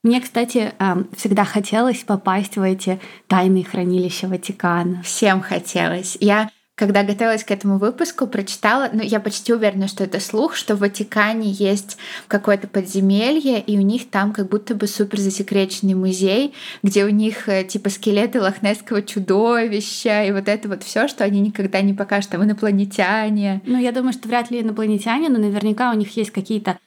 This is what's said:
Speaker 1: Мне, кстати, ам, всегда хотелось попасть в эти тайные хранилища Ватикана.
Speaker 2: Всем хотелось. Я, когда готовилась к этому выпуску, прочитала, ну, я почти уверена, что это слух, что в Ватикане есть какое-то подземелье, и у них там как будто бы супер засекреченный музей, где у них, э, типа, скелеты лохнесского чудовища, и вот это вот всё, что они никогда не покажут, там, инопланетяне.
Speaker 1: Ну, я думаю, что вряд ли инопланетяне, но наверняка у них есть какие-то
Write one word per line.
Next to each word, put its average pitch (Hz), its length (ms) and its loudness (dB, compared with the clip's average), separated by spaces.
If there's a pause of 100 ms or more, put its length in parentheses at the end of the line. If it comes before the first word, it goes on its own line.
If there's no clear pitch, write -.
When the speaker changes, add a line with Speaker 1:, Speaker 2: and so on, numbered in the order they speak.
Speaker 1:
Мне, 240 160 4
кстати, 240 580 -2
ам, 190 380 0
всегда 202 280 2
хотелось 226 600 0
попасть 196 520 -2
в 202 60 0
эти 190 380 0 (260)
тайные 185 380 4
хранилища 180 640 -2
Ватикана. 180 720 -2
Speaker 2:
Всем 190 380 2
хотелось. 175 800 -4
Я, 208 280 4 (260)
когда 202 280 2
готовилась 214 420 0
к - 60 -10
этому 196 260 0
выпуску, 247 500 -2
прочитала, 220 640 0
ну, 220 120 0
я 208 180 0
почти 208 320 -4
уверена, 196 340 2
что 190 160 -6
это 190 160 -4
слух, 233 380 -2
что - 200 -2
в - 20 -4
Ватикане 208 720 0
есть 196 480 -2 (280)
какое-то 202 400 0
подземелье, 208 920 2
и 208 160 -2
у 196 60 4
них 220 260 0
там 202 240 0
как 202 160 -4
будто 208 260 -2
бы 208 120 -2
супер 202 320 -2
засекреченный 196 760 0
музей, 190 600 0 (280)
где 202 220 4
у 208 60 2
них, 214 400 0
э, 190 140 2
типа, 202 260 -4
скелеты 220 500 0
лохнесского 202 640 0
чудовища, 214 1200 0
и 196 80 0
вот 196 160 -2
это 208 220 -2
вот 190 120 -6
всё, 226 260 0
что - 160 -2
они 202 160 2
никогда 196 420 0
не 202 100 4
покажут, 202 380 -2
там, 180 120 0
инопланетяне. 208 1200 0
Speaker 1:
Ну, 254 120 0
я 247 140 0
думаю, 254 220 0
что 254 140 -12
вряд 240 220 -2
ли 240 120 -4
инопланетяне, 220 680 0
но 247 100 4
наверняка 214 520 0
у 226 40 0
них 208 220 -2
есть 214 140 -2
какие-то 196 560 -4